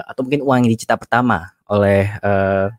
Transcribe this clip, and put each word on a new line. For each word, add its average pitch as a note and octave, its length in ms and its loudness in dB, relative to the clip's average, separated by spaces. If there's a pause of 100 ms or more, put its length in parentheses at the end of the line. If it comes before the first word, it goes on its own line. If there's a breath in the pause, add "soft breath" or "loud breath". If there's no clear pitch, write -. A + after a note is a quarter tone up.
atau - 160 -10
mungkin C3 240 -4
uang B2 220 2
yang A#2 80 2
dicetak - 260 -4
pertama A#2 480 -2 (180)
oleh, G2+ 460 2 (100)
eh, G2 560 0